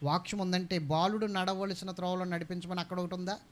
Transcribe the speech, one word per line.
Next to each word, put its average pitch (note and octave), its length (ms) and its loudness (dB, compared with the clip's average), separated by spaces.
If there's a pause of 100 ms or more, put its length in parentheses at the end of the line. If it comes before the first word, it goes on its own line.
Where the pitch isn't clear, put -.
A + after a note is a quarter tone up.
వాక్యం F3+ 360 2
ఉందంటే, F3+ 400 2
బాలుడు F3 460 2
నడవలసిన F#3+ 680 0
త్రోవలో F3+ 320 -2
నడిపించమని F3 560 -4
అక్కడ F3 200 -2
ఒకటి F3+ 160 -2
ఉందా? F#3 240 -4 (120)